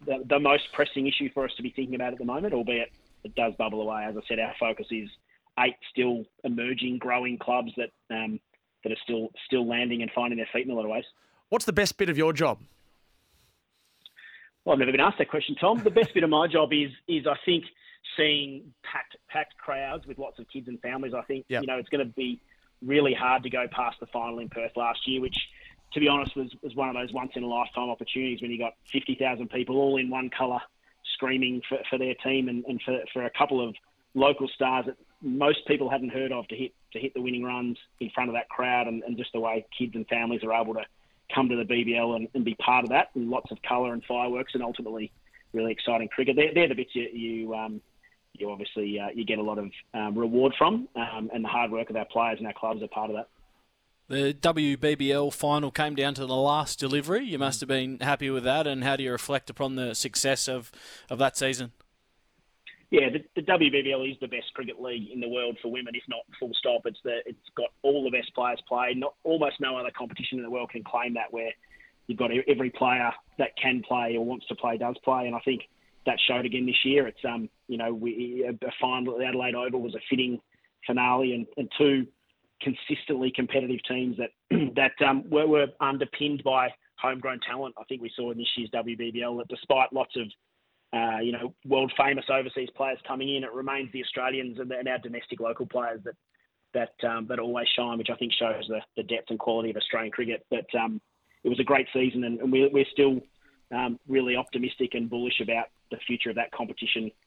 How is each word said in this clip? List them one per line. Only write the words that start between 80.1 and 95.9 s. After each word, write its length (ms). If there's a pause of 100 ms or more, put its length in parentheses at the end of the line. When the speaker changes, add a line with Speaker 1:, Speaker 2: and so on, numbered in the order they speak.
Speaker 1:
finale, 480
and, 120 (120)
and 180
two 300 (540)
consistently 720
competitive 560
teams 300
that, 140 (200)
<clears throat> 240
that, 320
um, 240
were, 160
were 200 (120)
underpinned 640
by 280 (260)
homegrown 440
talent. 380
I 60
think 180
we 140
saw 160
in 60
this 180
year's 140
W 260
B 160
B 100
L 140
that 120
despite 440
lots 240
of, 100 (680)
uh, 280
you 120
know, 220 (120)
world 300
famous 340
overseas 440
players 320
coming 300
in, 80
it 80
remains 400
the 100
Australians 560
and, 140
and 160
our 100
domestic 400
local 280
players 360